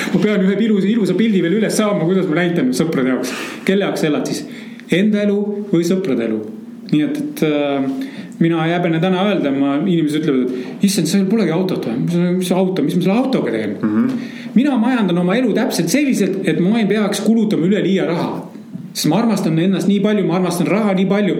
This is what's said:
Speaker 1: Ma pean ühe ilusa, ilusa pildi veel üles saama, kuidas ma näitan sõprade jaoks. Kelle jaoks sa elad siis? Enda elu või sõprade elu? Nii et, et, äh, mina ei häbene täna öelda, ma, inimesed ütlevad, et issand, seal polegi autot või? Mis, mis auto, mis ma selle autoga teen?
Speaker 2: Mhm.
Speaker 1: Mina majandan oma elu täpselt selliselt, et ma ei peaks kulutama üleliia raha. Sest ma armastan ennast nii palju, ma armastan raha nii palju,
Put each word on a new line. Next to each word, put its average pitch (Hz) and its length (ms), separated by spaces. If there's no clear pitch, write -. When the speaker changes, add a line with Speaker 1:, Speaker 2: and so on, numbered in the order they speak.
Speaker 1:
Ma 190 80
pean 202 240
ühe 196 100
ilusa, 190 200
ilusa 190 300
pildi 214 260
veel 180 140
üles 196 180
saama, 190 320
kuidas 185 220
ma 156 80
näitan 170 380
sõprade 131 400
jaoks. - 180
Kelle 190 220
jaoks - 160
sa 156 80
elad 131 180
siis? 156 140
Enda 208 340
elu 202 120
või 170 160
sõprade 131 400
elu? 110 120
Nii 151 140
et, 147 160
et, 151 260
äh, 143 640
mina 165 240
ei 170 80
häbene 175 280
täna 185 280
öelda, 143 240
ma, 139 260
inimesed 160 420
ütlevad, 131 320
et 202 100
issand, 175 240
seal 196 200
polegi 190 240
autot 185 340
või? 113 180
Mis, 170 100
mis 180 160
auto, 185 300
mis 170 140
ma 160 80
selle 196 120
autoga 160 360
teen? 104 260
Speaker 2:
Mhm. 113 500
Speaker 1:
Mina 269 240
majandan 220 460
oma 180 160
elu 226 180
täpselt 175 320
selliselt, 233 560
et 160 160
ma 202 200
ei 196 80
peaks 208 360
kulutama 202 400
üleliia 180 400
raha. 151 380
Sest - 160
ma 185 140
armastan 180 360
ennast 180 300
nii 202 160
palju, 208 240
ma 165 80
armastan 180 320
raha 208 300
nii 190 100
palju, 196 320